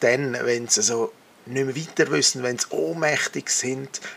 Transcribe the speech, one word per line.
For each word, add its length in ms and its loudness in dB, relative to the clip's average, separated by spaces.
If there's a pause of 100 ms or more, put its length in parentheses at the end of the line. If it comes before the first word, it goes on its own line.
dann, 440 2
wenn 220 0
sie 160 2
so 300 2 (340)
nicht 180 0
mehr 120 -2
weiter 340 0
wissen, 320 2
wenn 160 -2
sie 120 -4
ohnmächtig 800 0
sind, 520 -2 (160)